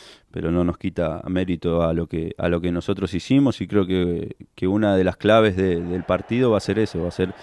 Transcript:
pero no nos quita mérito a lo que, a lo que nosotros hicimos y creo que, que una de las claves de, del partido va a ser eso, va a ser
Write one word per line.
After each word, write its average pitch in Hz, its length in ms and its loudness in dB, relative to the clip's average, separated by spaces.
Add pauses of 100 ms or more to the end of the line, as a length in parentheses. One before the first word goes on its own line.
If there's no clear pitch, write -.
(300)
pero 85 200 -4
no 87 140 2
nos 85 120 0
quita 82 520 -4
mérito 87 540 0
a 82 120 2
lo 82 140 -2
que, 82 280 -6
a 90 140 -2
lo 85 100 0
que 87 100 -2
nosotros 90 440 -2
hicimos 131 480 2
y 92 40 -6
creo 98 200 0
que, 87 500 -2 (180)
que 92 140 -2
una 101 280 2
de 92 80 4
las 90 120 0
claves 107 400 4
de, 92 240 0
del 87 240 -6
partido 117 460 0
va 104 80 2
a - 20 -4
ser 101 180 -2
eso, 104 220 -2
va 87 80 -2
a 87 40 -6
ser 95 200 -2 (100)